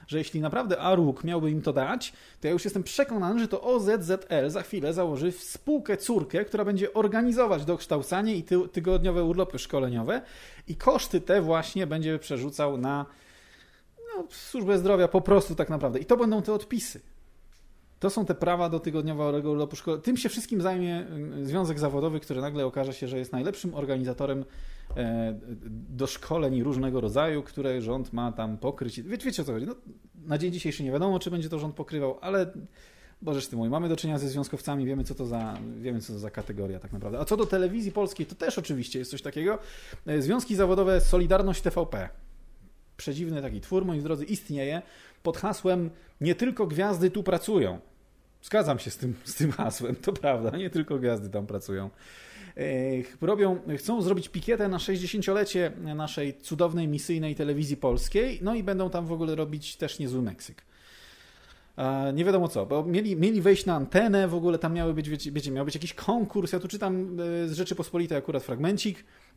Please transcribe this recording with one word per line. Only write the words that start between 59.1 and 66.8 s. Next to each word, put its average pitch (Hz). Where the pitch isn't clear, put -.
ogóle 160
robić 151
też -
niezły 127
Meksyk. -
A, 135
nie 160
wiadomo 185
co, 104
bo 143
mieli, 190
mieli 196
wejść 196
na 180
antenę, 190
w 170
ogóle 170
tam 165
miały 165
być, 151
wiecie, 147
wiecie, 143
miał 135
być 151
jakiś 160
konkurs, 208
ja 180
tu 185
czytam, 185